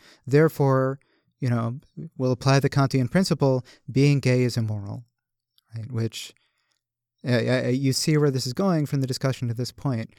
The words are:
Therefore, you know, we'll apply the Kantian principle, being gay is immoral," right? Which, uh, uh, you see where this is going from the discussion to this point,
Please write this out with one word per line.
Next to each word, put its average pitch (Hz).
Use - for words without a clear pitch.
Therefore, 135
you 127
know, 120
we'll 127
apply 135
the 139
Kantian 135
principle, 139
being 139
gay 127
is 123
immoral," 110
right? 113
Which, 113
uh, 120
uh, 123
you 131
see 156
where 147
this 131
is 127
going 175
from 139
the 131
discussion 127
to 117
this 120
point, 113